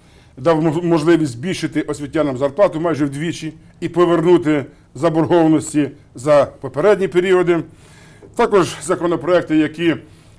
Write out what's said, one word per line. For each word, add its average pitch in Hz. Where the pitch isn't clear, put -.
дав 160
мо-, 160
можливість 160
збільшити 151
освітянам 143
зарплату 151
майже 156
вдвічі 151
і 165
повернути 165
заборгованості 156
за 135
попередні 180
періоди. 180
Також 202
законопроекти, 170
які... 156